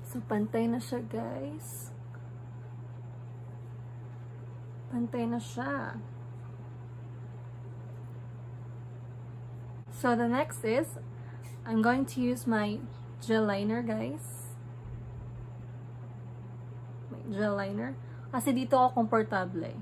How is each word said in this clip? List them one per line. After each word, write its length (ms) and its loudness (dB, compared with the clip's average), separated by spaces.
So, 160 -2
pantay 400 4
na 80 4
siya, 320 -2
guys. 800 -4
Pantay 400 2
na 160 2
siya. 560 -2
So, 240 6
the 160 6
next 320 2
is, 400 2
I'm 160 6
going 320 8
to 80 2
use 240 4
my 320 4
gel 240 6
liner, 400 4
guys. 720 -2
My 240 -4
gel 240 4
liner. 400 0
Kasi 240 4
dito 240 8
ako 240 8
komportable. 800 4